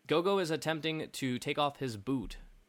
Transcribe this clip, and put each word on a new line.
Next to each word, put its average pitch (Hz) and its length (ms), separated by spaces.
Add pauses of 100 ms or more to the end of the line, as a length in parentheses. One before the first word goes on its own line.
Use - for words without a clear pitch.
Gogo 170 300
is 170 120
attempting 156 640
to 127 260
take 147 200
off 147 200
his 127 180
boot, 110 420 (300)